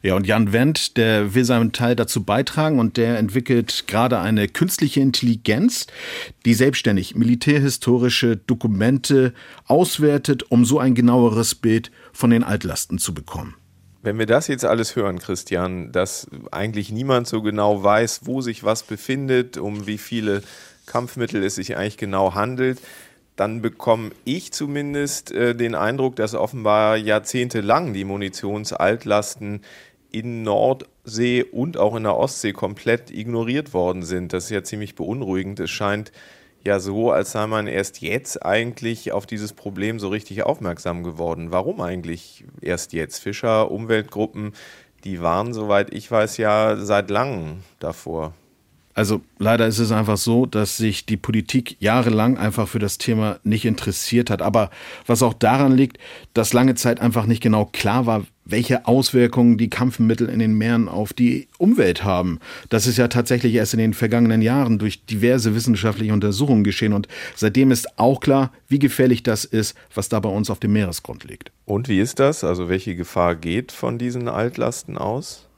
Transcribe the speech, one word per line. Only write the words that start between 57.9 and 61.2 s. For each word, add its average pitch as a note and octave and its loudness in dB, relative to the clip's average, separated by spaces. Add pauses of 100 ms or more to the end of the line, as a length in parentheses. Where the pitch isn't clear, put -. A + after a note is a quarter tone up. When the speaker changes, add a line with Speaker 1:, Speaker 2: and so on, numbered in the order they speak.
Speaker 1:
war, A2 0 (180)
welche A#2+ -2
Auswirkungen A#2+ 6
die A2 0
Kampfmittel A2+ 2
in - -2
den A2 2
Meeren A2+ 2
auf G#2 -4
die A#2+ 0 (100)